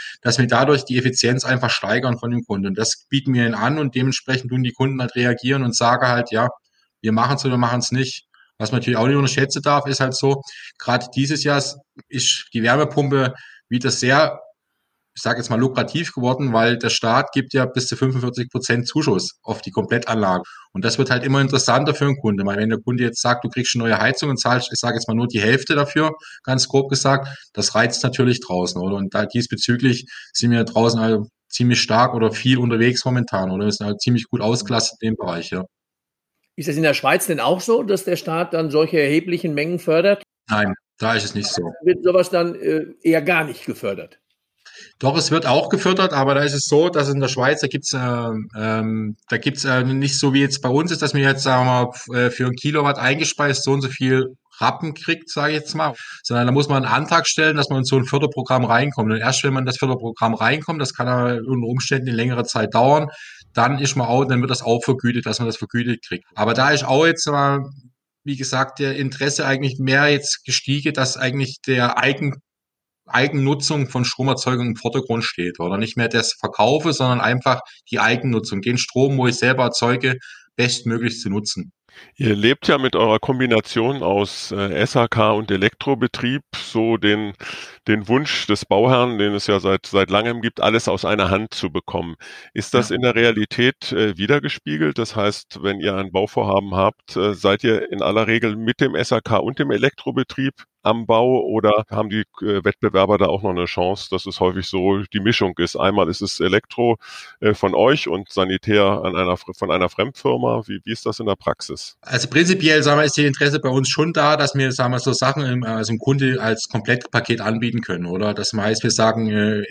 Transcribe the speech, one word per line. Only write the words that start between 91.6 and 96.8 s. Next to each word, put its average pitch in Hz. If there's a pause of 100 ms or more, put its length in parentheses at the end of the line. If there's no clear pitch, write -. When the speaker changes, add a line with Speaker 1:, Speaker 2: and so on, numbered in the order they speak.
Speaker 3:
bekommen. 85 (380)
Ist -
das 110
Speaker 1:
Ja. 90
Speaker 3:
in -
der 120
Realität, 117
äh, 104
wiedergespiegelt? 143
Das 113
heißt, 104
wenn 98
ihr 95
ein 95
Bauvorhaben 98
habt, -